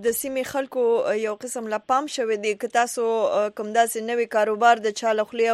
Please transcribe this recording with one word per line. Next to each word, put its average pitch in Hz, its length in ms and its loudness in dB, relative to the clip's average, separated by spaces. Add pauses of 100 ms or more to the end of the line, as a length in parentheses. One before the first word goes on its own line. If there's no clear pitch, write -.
د 233 60 2
سیمې 262 320 -4 (100)
خلکو، 262 320 -2 (160)
آه، 196 140 0
یو 214 200 -2
قسم 240 320 -8
له 214 120 -2
پام 262 280 0
شوی 226 300 -2
دی؟ 208 180 -2
که 220 140 -6
تاسو، 233 400 0
آه، 214 400 2
کوم 214 240 -8
داسې 233 240 2
نوي 226 300 -2
کاروبار 220 500 4
د 214 140 -2
چا 226 220 -2
له 214 120 0
خولې 226 300 -2